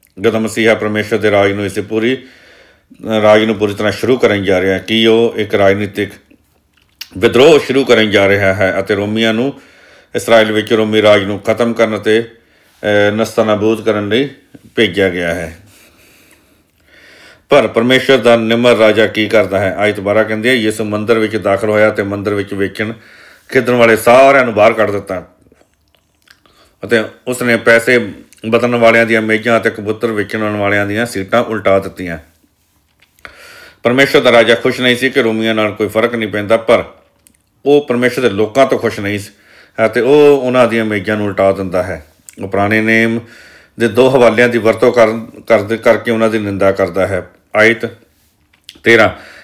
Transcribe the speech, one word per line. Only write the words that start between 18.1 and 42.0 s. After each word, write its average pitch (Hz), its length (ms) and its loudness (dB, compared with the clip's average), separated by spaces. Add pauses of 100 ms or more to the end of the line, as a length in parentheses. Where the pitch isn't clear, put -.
ਦਾ 117 200 4
ਨਿਮਰ 117 400 2
ਰਾਜਾ 107 300 2
ਕੀ 104 220 -4
ਕਰਦਾ 98 300 0
ਹੈ? 95 160 -4
ਆਇਤ 101 260 -2
ਬਾਰਾਂ 104 240 0
ਕਹਿੰਦੀ 110 240 -6
ਹੈ, 131 60 2
"ਯਿਸੂ 107 300 -2
ਮੰਦਿਰ 107 340 -2
ਵਿੱਚ 107 180 -4
ਦਾਖਲ 101 340 -2
ਹੋਇਆ 107 200 2
ਤੇ 104 120 -4
ਮੰਦਿਰ 101 320 -6
ਵਿੱਚ 101 200 -6
ਵੇਚਣ 98 380 -6 (560)
ਖਰੀਦਣ 123 240 0
ਵਾਲੇ 117 240 4
ਸਾਰਿਆਂ 131 480 4
ਨੂੰ 113 100 -4
ਬਾਹਰ 104 180 4
ਕੱਢ 107 180 0
ਦਿੱਤਾ 95 380 -8 (1600)
ਅਤੇ 110 200 0 (240)
ਉਸਨੇ 120 280 -2
ਪੈਸੇ 113 540 2 (380)
ਬਦਲਣ 120 260 0
ਵਾਲਿਆਂ 117 320 4
ਦੀਆਂ 110 160 0
ਮੇਜ਼ਾਂ 110 340 -2
ਅਤੇ 113 140 0
ਕਬੂਤਰ 110 420 -6
ਵੇਚਣ 107 300 -6
ਵਾਲਿਆਂ 101 440 -2
ਦੀਆਂ 107 200 -4
ਸੀਟਾਂ 120 380 -4
ਉਲਟਾ 104 340 0
ਦਿੱਤੀਆਂ।" 87 400 -10 (1600)
ਪਰਮੇਸ਼ਰ 135 380 0
ਦਾ 123 120 2
ਰਾਜਾ 117 220 4
ਖੁਸ਼ 123 260 -4
ਨਹੀਂ 123 160 0
ਸੀ 127 140 -4
ਕਿ 131 120 -2
ਰੋਮੀਆਂ 113 320 -2
ਨਾਲ 107 180 -2
ਕੋਈ 104 160 -4
ਫਰਕ 113 260 -2
ਨਹੀਂ 110 140 -6
ਪੈਂਦਾ, 101 280 -2
ਪਰ 117 280 0 (840)
ਉਹ 143 220 2
ਪਰਮੇਸ਼ਰ 123 340 -2
ਦੇ 117 80 2
ਲੋਕਾਂ 107 360 0
ਤੋਂ 123 120 -2
ਖੁਸ਼ 110 220 -4
ਨਹੀਂ 101 180 -6
ਸੀ 98 120 -14 (560)
ਅਤੇ 120 140 0
ਉਹ 143 420 4
ਉਹਨਾਂ 127 260 2
ਦੀਆਂ 113 160 -2
ਮੇਜ਼ਾਂ 107 320 -4
ਨੂੰ 104 100 -4
ਉਲਟਾ 98 260 0
ਦਿੰਦਾ 92 300 -4
ਹੈ। 87 240 -10 (360)